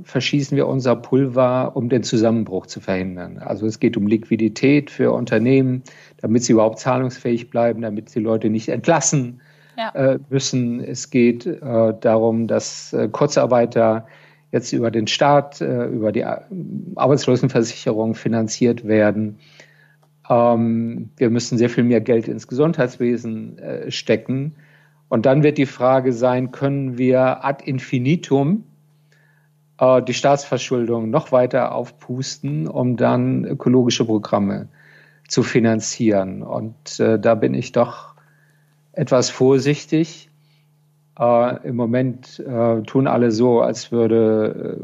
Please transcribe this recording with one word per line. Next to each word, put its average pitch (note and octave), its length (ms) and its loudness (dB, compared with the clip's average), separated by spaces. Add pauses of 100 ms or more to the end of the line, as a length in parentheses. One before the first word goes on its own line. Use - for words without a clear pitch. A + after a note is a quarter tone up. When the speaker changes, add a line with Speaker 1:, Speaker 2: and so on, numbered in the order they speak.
Speaker 1:
verschießen C#3 520 -2
wir C#3 100 2
unser B2+ 300 0
Pulver, B2+ 800 0
um A#2+ 140 -2
den A#2+ 140 2
Zusammenbruch A2 640 0
zu - 140 -14
verhindern. F#2 580 -6
Also G2 280 -6
es G#2+ 140 -4
geht A#2 160 2
um G2+ 100 0
Liquidität A2+ 840 0
für B2 220 0
Unternehmen, B2 720 0 (380)
damit A#2+ 240 0
sie - 80 2
überhaupt A2 280 4
zahlungsfähig B2+ 680 -4
bleiben, A#2 320 0
damit G#2+ 320 -8
die A#2+ 60 -2
Leute A2 300 0
nicht A2 180 -4
entlassen, B2+ 720 0 (360)
Speaker 2:
Ja. A3+ 180 -6
Speaker 1:
äh, C3+ 240 2 (100)
müssen. B2+ 520 -2
Es - 300 -10
geht, A#2+ 360 2
äh, A#2 540 0
darum, A2+ 480 2
dass, - 440 -4
äh, A#2+ 160 -2
Kurzarbeiter A#2 1000 0 (420)
jetzt - 220 -4
über A#2+ 180 0
den A2 160 -2
Staat, C#3+ 540 2
äh, C3 240 -2
über A2 260 -2
die G2+ 140 -2
Ar-, - 180 -6 (540)
Arbeitslosenversicherung B2 1200 0
finanziert A2+ 720 -2
werden. G#2+ 500 2 (880)
Ähm, A#2 880 0
wir B2 140 2
müssen A#2+ 280 -2
sehr A#2+ 120 2
viel A#2+ 140 0
mehr A#2+ 160 4
Geld A2+ 260 0
ins A2+ 220 -10
Gesundheitswesen, A#2+ 1120 -2
äh, - 320 -10
stecken. C3+ 640 -4 (540)
Und A2+ 140 0
dann C3+ 180 4
wird D3 140 4
die C#3 100 2
Frage B2+ 460 0
sein, B2+ 380 0
können C#3 480 -4
wir B2+ 460 2
ad C#3 200 -4
infinitum, C#3 1000 0 (1120)
äh, B2+ 240 6
die B2 100 -4
Staatsverschuldung B2 960 0
noch D3 220 -2
weiter B2 420 2
aufpusten, C3+ 960 -8
um B2+ 280 0
dann B2 480 0
ökologische B2 600 2
Programme G#2 640 -2 (580)
zu - 160 0
finanzieren? G#2+ 1000 0
Und, A2+ 580 -10
äh, A2+ 180 2
da A#2 180 2
bin B2+ 180 0
ich B2+ 180 -6
doch - 420 -2 (760)
etwas B2+ 380 0
vorsichtig. C#3+ 1000 0 (880)
Äh, A#2+ 480 2
im B2+ 100 -6
Moment, B2 640 -2
äh, A#2 420 0
tun C3 240 0
alle A#2+ 240 2
so, A#2 320 4
als A#2+ 280 -2
würde, A2 920 2